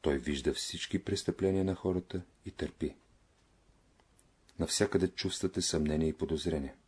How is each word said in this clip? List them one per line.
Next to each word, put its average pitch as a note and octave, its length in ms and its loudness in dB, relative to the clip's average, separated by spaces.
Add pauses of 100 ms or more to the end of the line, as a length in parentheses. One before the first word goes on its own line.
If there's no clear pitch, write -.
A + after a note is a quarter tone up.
Той C#2+ 160 4
вижда C#2 360 0
всички - 500 -4
престъпления F#2+ 640 0
на F#2+ 100 2
хората F2+ 460 -2 (240)
и G2+ 60 -10
търпи. - 440 -4 (1600)
Навсякъде F2+ 480 4
чувствате - 540 -2
съмнение D#2 460 2
и D#2 60 0
подозрение. D2+ 640 -2 (120)